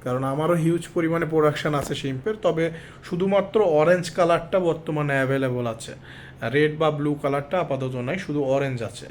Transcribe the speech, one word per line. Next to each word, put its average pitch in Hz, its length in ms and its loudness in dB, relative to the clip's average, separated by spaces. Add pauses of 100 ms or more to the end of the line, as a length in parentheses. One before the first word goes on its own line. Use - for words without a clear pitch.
কারণ 127 200 -2
আমারও 151 300 0
হিউজ 170 400 0
পরিমাণে 165 320 0
প্রোডাকশন 151 500 2
আছে 139 200 -4
শিম্পের। 135 460 -4
তবে 165 300 2 (320)
শুধুমাত্র 190 600 2
অরেঞ্জ 165 460 4
কালারটা 170 500 2
বর্তমানে 156 540 0
অ্যাভেলেবল 131 540 0
আছে, - 240 -8 (600)
রেড 151 240 4
বা 156 140 2
ব্লু 147 220 -2
কালারটা 143 460 -2
আপাতত 135 360 -4
নাই, 131 240 -4
শুধু 147 240 -2
অরেঞ্জ 135 400 0
আছে। - 260 -10